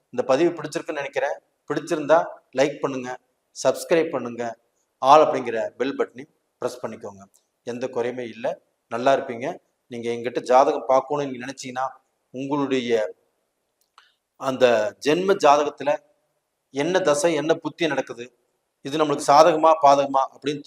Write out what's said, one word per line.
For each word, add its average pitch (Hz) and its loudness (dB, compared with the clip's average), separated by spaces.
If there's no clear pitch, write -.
இந்த 123 -4
பதிவு 151 2
பிடிச்சிருக்குன்னு 151 -8
நினைக்கிறேன். 135 -4
பிடிச்சிருந்தா 156 0
லைக் 143 0
பண்ணுங்க, 127 -8
சப்ஸ்கிரைப் 165 0
பண்ணுங்க, 120 -8
ஆல் 143 8
அப்படிங்கிற 120 -2
பெல் 131 -6
பட்டனை 120 -6
பிரஸ் - -8
பண்ணிக்கோங்க. 104 -14
எந்த 123 -8
குறையுமே 123 -6
இல்லை, 117 -8
நல்லா 127 2
இருப்பீங்க. 127 -4
நீங்க 120 -8
எங்கிட்ட 117 -6
ஜாதகம் 139 4
பார்க்கணும்னு 135 0
நீங்க 123 -12
நினைச்சீங்கன்னா, 131 -10
உங்களுடைய 127 -2
அந்த 127 0
ஜென்ம 160 2
ஜாதகத்துல 147 2
என்ன 165 -2
தசை, 151 2
என்ன 151 0
புத்தி 151 -4
நடக்குது, 131 -6
இது 139 -6
நம்மளுக்கு 147 0
சாதகமா 160 6
பாதகமா 139 4
அப்படின்னு 143 -8